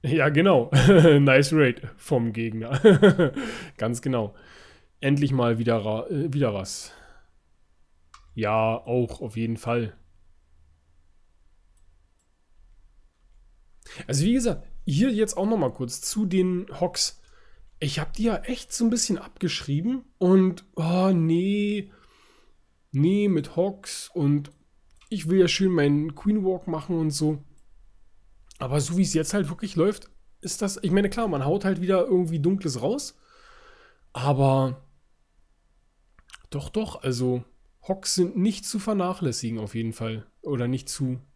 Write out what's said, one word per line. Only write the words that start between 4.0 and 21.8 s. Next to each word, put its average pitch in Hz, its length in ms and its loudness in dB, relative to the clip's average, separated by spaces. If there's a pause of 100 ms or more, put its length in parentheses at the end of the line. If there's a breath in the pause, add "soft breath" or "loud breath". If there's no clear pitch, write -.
genau. 113 340 -4 (680 loud breath)
Endlich 139 300 2
mal 120 260 2
wieder 113 260 0
ra-, 110 260 -4
äh, 151 220 -4
wieder 135 220 0
was. - 400 -10 (1400 loud breath)
Ja, 110 420 0
auch 120 440 -4
auf 113 140 -12
jeden 113 220 -4
Fall. 117 400 -4 (4000 loud breath)
Also 139 180 0
wie 226 80 2
gesagt, 233 340 -2 (180)
hier 185 260 2
jetzt 214 260 -2
auch 196 100 -2
nochmal 196 260 0
kurz - 280 -8
zu - 240 -4
den 180 420 0 (120)
Hogs. - 420 -4 (580 soft breath)
Ich 147 200 -4
hab 147 140 -6
die 214 100 -4
ja 226 140 0
echt - 340 -10
so - 140 -2
ein 226 40 2
bisschen 220 280 -2
abgeschrieben 180 840 -6 (140)
und, 185 480 4 (100)
oh, 180 380 2
nee. 196 800 0 (1000 soft breath)